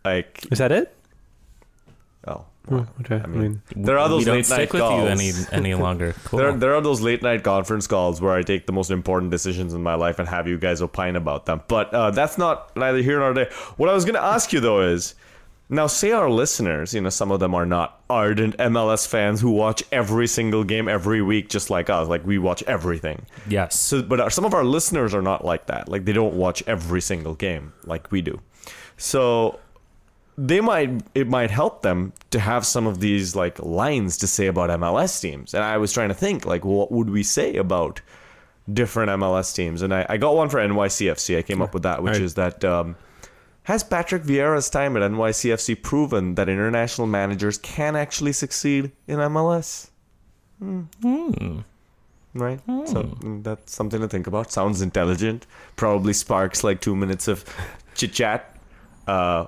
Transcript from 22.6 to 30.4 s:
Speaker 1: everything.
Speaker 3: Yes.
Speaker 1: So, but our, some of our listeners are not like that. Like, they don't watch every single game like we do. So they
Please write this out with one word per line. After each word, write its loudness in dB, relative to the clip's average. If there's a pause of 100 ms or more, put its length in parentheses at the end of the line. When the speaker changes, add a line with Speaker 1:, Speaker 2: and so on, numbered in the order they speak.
Speaker 1:
everything. -4 (200)
Speaker 3:
Yes. 0
Speaker 1:
So, 0
but 0
our, 2
some 0
of 2
our 4
listeners 0
are 2
not 0
like -2
that. -6
Like, -4
they 2
don't 2
watch 0
every -2
single -4
game -6 (100)
like -8
we 0
do. -6 (560)
So 2 (800)
they 2